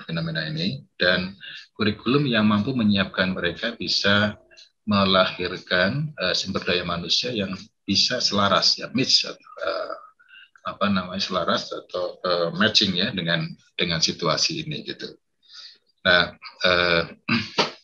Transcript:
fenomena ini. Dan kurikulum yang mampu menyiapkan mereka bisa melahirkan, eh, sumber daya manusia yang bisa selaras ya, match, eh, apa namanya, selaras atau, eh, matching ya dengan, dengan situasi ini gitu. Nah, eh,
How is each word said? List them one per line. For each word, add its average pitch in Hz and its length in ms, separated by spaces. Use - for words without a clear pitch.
fenomena 80 400
ini. 78 400
Dan 90 320
kurikulum 117 560
yang 110 160
mampu 107 320
menyiapkan 98 560
mereka 90 480
bisa 101 560
melahirkan, 95 1400
eh, 87 160
sumber 95 240
daya 90 240
manusia 87 480
yang 98 240
bisa 113 320
selaras 98 560
ya, - 160
match, - 320
eh, - 680
apa 101 240
namanya, 92 320
selaras 92 480
atau, - 480
eh, 87 320
matching 104 400
ya 90 160
dengan, 82 400
dengan 85 320
situasi 78 640
ini 76 160
gitu. - 240
Nah, 90 320
eh, 87 340